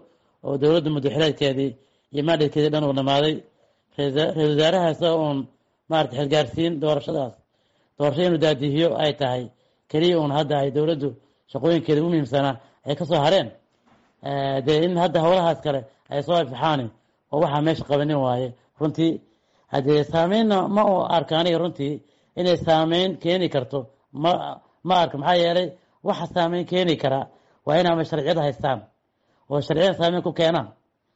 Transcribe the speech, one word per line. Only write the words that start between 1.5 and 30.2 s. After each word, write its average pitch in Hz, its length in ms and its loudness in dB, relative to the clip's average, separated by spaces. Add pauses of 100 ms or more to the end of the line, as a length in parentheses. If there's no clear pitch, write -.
iyo 143 120 -4
maadhadkeedii 151 460 2
dhan 151 140 0
uu 139 80 0
dhamaaday. 139 420 2 (640)
Raisa-, 143 340 0
ra'iisul 151 180 0
wasaaraha 165 400 2
isaga 165 260 0
uun, 147 220 -2 (520)
maaragtay, 151 280 0
xilgaarsiin 151 600 0
doorashadaas, 151 560 -2 (640)
doorasho 143 220 0
inuu 175 160 2
daadihiyo 147 500 2 (100)
ay 151 160 0
tahay, 127 280 -4 (480)
keliya 170 280 2
uun 147 140 0
hadda 147 260 0
ay 139 120 0
dowladdu 147 380 -2 (400)
shaqooyinkeeda 151 520 0
ugu 170 100 0
muhiimsanaa 139 440 0 (300)
ay 139 120 -4
ka 175 80 -6
soo 156 160 0
hareen. 156 280 2 (720)
Eh, 139 400 -4
dee, 151 200 2
in 180 140 0
hadda 170 240 2
howlahaas 170 400 4
kale 139 200 -2 (280)
ay 139 140 -4
soo 170 180 0
ifbaxaani 135 460 -2 (460)
oo 143 80 -2
waxaa 147 220 0
meesha 160 220 0
qabanin 147 320 0
waaye. 127 320 0 (280)
Runtii, 156 360 0 (600)
haddee, 143 320 2
saameynna 196 520 2 (120)
ma 208 160 2
u 202 100 4 (100)
arka 165 340 0
aniga 170 200 2
runtii 151 360 -4 (420)
inay 180 200 2
saameyn 165 640 2
keeni 175 300 0
karto. 139 300 -4 (320)
Ma, 160 220 0 (480)
ma 180 200 -2
arka. 156 180 0
Maxaa 165 180 2
yeelay? 170 320 0 (360)
Waxa 170 220 -4
saameyn 175 400 -2
keeni 180 300 0
kara 135 240 -2 (460)
waa 151 120 2
in 180 80 2
ama 165 180 2
sharciyada 156 380 -2
haystaan 135 380 -2 (680)
oo 143 100 0
sharciyada 165 380 0
saameyn 170 240 0